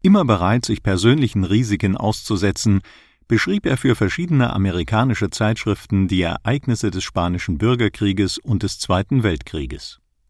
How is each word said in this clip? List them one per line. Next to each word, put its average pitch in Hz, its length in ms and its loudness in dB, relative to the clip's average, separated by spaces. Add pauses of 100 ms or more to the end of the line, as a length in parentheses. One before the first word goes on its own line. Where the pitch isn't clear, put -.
Immer 190 240 6
bereit, 107 400 2
sich - 180 -2
persönlichen 107 640 2
Risiken 104 520 0
auszusetzen, 101 840 0 (460)
beschrieb 180 400 0
er 139 100 0
für 123 200 2
verschiedene 139 560 0
amerikanische 98 760 0
Zeitschriften 104 800 -2
die 90 140 0
Ereignisse 110 680 -2
des 92 140 -6
Spanischen 87 540 -4
Bürgerkrieges 104 800 0
und - 240 -2
des 98 160 -6
Zweiten 101 460 0
Weltkrieges. - 760 -6 (300)